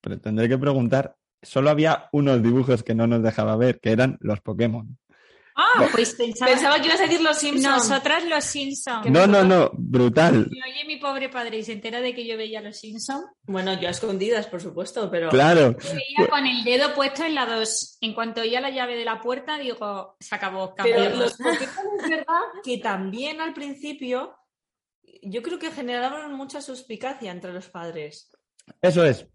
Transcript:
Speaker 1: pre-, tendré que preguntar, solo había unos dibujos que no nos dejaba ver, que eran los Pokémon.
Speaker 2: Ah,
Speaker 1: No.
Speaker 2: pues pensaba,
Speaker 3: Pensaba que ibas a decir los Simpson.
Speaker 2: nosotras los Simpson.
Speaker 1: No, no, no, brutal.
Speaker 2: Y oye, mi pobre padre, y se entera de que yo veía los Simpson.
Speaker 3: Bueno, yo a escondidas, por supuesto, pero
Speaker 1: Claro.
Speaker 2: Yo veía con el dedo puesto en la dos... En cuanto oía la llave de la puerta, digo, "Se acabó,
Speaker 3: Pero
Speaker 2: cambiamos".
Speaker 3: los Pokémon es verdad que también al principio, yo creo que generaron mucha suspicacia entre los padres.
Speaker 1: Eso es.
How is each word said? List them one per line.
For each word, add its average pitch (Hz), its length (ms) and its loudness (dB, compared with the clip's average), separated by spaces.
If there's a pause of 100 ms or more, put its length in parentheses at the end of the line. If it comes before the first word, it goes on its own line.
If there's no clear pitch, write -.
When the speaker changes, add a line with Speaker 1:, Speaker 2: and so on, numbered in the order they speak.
Speaker 1:
pre-, - 180 -10
tendré 110 300 0
que 131 100 2
preguntar, 135 560 0 (280)
solo 139 280 2
había 151 420 2
unos 139 300 4
dibujos 123 400 4
que 113 120 -2
no 113 120 2
nos 117 160 2
dejaba 110 340 0
ver, 120 240 2
que 110 120 0
eran 123 280 2
los 104 200 -4
Pokémon. 113 580 -4 (580)
Speaker 2:
Ah, 427 240 4
Speaker 1:
No. - 120 6
Speaker 2:
pues 226 220 0
pensaba, - 380 0
Speaker 3:
Pensaba 285 280 4
que 302 60 -2
ibas 330 140 2
a - 20 4
decir 330 180 2
los 311 160 2
Simpson. 277 360 2
Speaker 2:
nosotras 269 520 2
los 302 200 -2
Simpson. 269 680 -4
Speaker 1:
No, 175 140 8
no, 202 180 8
no, 185 300 6
brutal. 123 760 4
Speaker 2:
Y 254 120 -12
oye, 269 240 -10
mi 302 100 -8
pobre 269 320 -4
padre, 233 300 -6
y 214 60 -8
se 226 80 -10
entera 226 280 -8
de 247 140 -4
que 240 120 -10
yo 226 120 -6
veía 220 240 -8
los 208 160 -14
Simpson. 247 460 -10 (180)
Speaker 3:
Bueno, 190 360 -4
yo 175 100 -4
a - 20 -2
escondidas, 208 560 -2
por 175 160 -10
supuesto, 190 480 -6
pero 165 180 -2
Speaker 1:
Claro. 147 500 6
Speaker 2:
Yo - 120 -10
veía - 400 0
con 285 160 2
el 247 180 -2
dedo 269 300 2
puesto 277 300 -2
en 320 100 -2
la 262 120 0
dos... 220 540 -4
En 220 140 -6
cuanto 226 260 -6
oía 233 200 0
la 269 100 -4
llave 247 260 -6
de 233 80 -6
la 226 160 -4
puerta, 254 380 -6
digo, 220 640 -8
"Se - 140 -10
acabó, 190 420 -6
Speaker 3:
Pero 202 200 2
Speaker 2:
cambiamos". 202 220 2
Speaker 3:
los 240 180 0
Pokémon 311 500 -4 (140)
es 320 80 -4
verdad 320 320 -2 (240)
que 247 140 -4
también 220 640 -6
al 320 100 -6
principio, 277 840 -8 (840)
yo 202 200 -8
creo 339 160 -8
que 330 140 -8
generaron 269 600 -6
mucha 277 300 -12
suspicacia 247 680 -12
entre 180 200 -14
los 180 160 -14
padres. 165 640 -14 (500)
Speaker 1:
Eso 175 240 4
es. 135 300 2